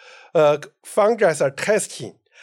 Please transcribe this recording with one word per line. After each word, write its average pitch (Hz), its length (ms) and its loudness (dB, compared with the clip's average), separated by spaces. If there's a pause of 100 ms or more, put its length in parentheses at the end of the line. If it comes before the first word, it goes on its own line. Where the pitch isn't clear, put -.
(360)
uh, 147 240 4 (260)
fungicide 202 720 0
testing - 560 -4 (300)